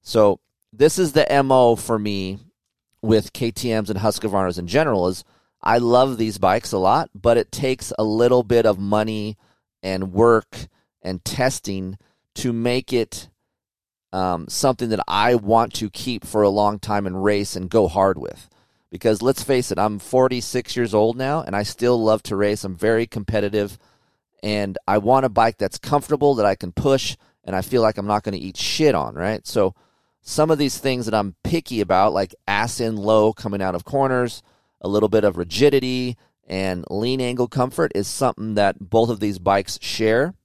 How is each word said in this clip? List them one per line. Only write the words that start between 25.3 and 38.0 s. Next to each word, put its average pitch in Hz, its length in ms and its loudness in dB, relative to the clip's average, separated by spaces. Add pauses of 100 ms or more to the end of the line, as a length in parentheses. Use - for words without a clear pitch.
that's - 200 -4
comfortable, 143 580 0
that 107 100 2
I 98 100 2
can 90 160 -10
push, - 440 0 (280)
and 95 120 -8
I 95 60 -2
feel 120 200 0
like 110 160 2
I'm 101 100 -6
not 104 160 0
gonna 98 140 -6
eat 92 200 -10
shit 151 380 0
on, 62 200 -4
right? 95 300 -4
So 95 300 0 (460)
some 156 280 0
of 156 80 4
these 139 220 -2
things 127 260 -2
that 107 80 -2
I'm 101 300 0
picky 127 380 -2
about, 95 320 2
like 95 200 -2 (140)
ass 104 320 -2
in 113 180 -2
low 107 340 4
coming 101 300 -6
out 92 140 -2
of 90 100 -8
corners, 131 560 -2 (400)
a - 60 -8
little 104 220 2
bit 101 140 4
of 95 140 2
rigidity, 127 800 0 (300)
and 92 420 -4
lean 123 320 -2
angle 123 260 -2
comfort 131 460 -2
is 101 140 -2